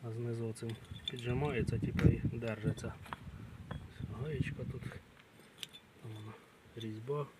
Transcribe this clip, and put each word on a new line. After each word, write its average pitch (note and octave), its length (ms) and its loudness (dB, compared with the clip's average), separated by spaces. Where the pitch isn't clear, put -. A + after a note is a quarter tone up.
а A#2 80 -4
знизу A#2 380 -2
оцим A#2 200 -4
піджимається, B2 680 2
типу, - 300 8
і - 280 4
держиться. A2 560 0
Ось - 540 -6
гаєчка C3+ 480 0
тут. - 100 -6
Там A2+ 120 -10
вона, G#2+ 200 -12
різьба. A#2 520 -4